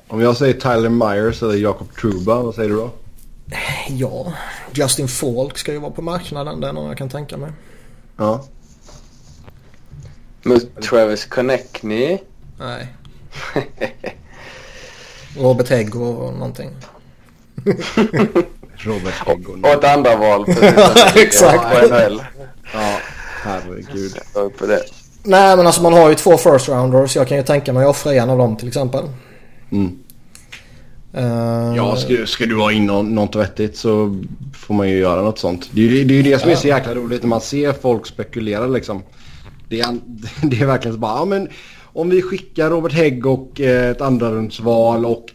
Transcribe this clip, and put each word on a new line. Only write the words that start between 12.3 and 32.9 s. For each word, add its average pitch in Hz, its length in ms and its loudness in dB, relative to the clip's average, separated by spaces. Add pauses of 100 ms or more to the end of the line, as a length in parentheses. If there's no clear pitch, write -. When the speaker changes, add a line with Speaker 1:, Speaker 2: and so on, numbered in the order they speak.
Speaker 2:
Nej. 120 280 -12 (680)
Speaker 3:
<laughs> 139 120 -4 (1700)
Speaker 2:
Robert 127 320 2
Hägg 110 260 -2
och 120 380 -6
någonting. 127 360 -10 (960)
Speaker 1:
<laughs> - 240 -2 (880)
Robert 98 360 -6 (120)
Hägg 90 240 -2
och 95 100 -14
Speaker 3:
Och 113 80 0
ett 143 160 4
andra 143 340 4
val, 104 280 2
precis 180 300 4
Speaker 2:
<laughs> 202 360 8
Speaker 3:
som 214 100 6
Speaker 2:
Exakt. 170 520 4
Speaker 3:
på 123 60 6
N 120 120 8
H 120 60 4
L. 110 240 2 (520)
Speaker 1:
Ja, 104 240 -4 (460)
herregud. 95 680 -10 (220)
Speaker 3:
Jag 104 100 -2
var 101 60 -4
på - 160 -8
det. 101 160 2 (420)
Speaker 2:
Nej, 190 340 6
men 180 100 6
alltså, 170 140 4
man 170 120 6
har 165 160 10
ju 156 60 6
två 165 220 6
first 143 320 4
rounders. 131 460 2
Jag 135 120 2
kan 143 100 0
ju 135 60 -2
tänka 143 300 0
mig 127 100 2
att 139 60 6
offra 143 240 -2
en 123 160 2
av 131 80 2
dem, 117 200 2
till 120 100 -10
exempel. 135 360 -4 (680)
Speaker 1:
Mm. 98 280 -2 (1120)
Speaker 2:
Eh, 117 600 -2
Speaker 1:
Ja, 107 200 0
ska, 113 300 -2
ska 117 200 -4
du 113 100 -2
ha 107 160 2
in 107 140 2
någon, 104 300 0